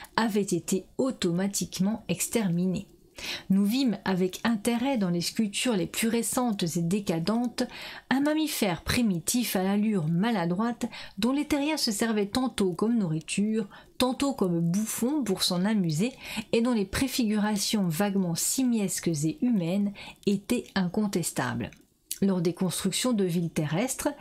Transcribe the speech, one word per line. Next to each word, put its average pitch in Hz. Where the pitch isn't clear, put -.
avaient 214
été 185
automatiquement 196
exterminées. 180
Nous 196
vîmes 240
avec 185
intérêt 233
dans 196
les 175
sculptures 214
les 165
plus -
récentes 233
et 175
décadentes 202
un 262
mammifère 294
primitif 220
à 185
l'allure 202
maladroite 202
dont 226
les 285
terriens 294
se 247
servaient 214
tantôt 240
comme 220
nourriture, 202
tantôt 262
comme 175
bouffon 220
pour 196
s'en 180
amuser 196
et 226
dont 247
les 208
préfigurations 214
vaguement 185
simiesques 220
et 156
humaines 202
étaient 202
incontestables. 170
Lors 190
des 170
constructions 190
de 202
villes 170
terrestres, 202